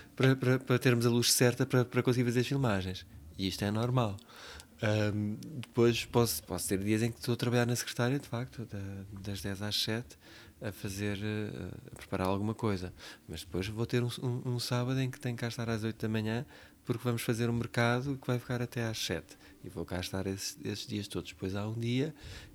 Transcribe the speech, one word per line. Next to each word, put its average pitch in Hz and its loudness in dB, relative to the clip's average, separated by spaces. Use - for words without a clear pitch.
para, 131 8
para, 127 4
para 127 4
termos 120 6
a 117 8
luz 120 6
certa 123 6
para, 127 6
para 123 2
conseguir 123 4
fazer 120 4
as 120 2
filmagens. 101 0
E 95 0
isto 95 -2
é 104 2
normal. 113 2
Ahm, 107 2
depois 117 4
posso, - 2
posso - -6
ter 98 2
dias 107 2
em 117 0
que - -18
estou 120 0
a - 2
trabalhar 120 2
na 120 2
secretária, 127 0
de - -8
facto, 123 -8
da, 98 -10
das 98 -6
dez 98 -6
às 104 -2
sete, 113 -4
a 113 -6
fazer, 101 -4
eh, 107 -4
a - -16
preparar 92 -2
alguma 101 2
coisa. 95 0
Mas 80 -8
depois 92 -4
vou 110 -2
ter 120 2
um, 120 -2
um, 123 -2
um 120 -2
sábado 123 0
em 131 0
que - -12
tenho 123 -4
que 113 -8
cá 120 -2
estar 117 -4
às 110 0
oito 110 -4
da 110 0
manhã, 110 0
porque 117 -2
vamos 120 0
fazer 117 0
um 117 2
mercado 120 0
que - -12
vai 123 2
ficar 120 -4
até 120 -4
às 110 -4
sete. - -4
E 90 -12
vou 85 -6
cá 90 -4
estar 95 -4
esses, 101 -4
esses 107 -6
dias 104 -6
todos. 85 -8
Depois 95 -6
há 104 -4
um 113 -6
dia 123 0